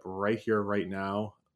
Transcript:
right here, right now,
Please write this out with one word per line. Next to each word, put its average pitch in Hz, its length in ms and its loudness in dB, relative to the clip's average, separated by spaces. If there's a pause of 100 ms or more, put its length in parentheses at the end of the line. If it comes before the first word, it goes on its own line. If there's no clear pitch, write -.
right 101 340 0
here, 107 240 2
right 101 260 0
now, 98 460 -2 (220)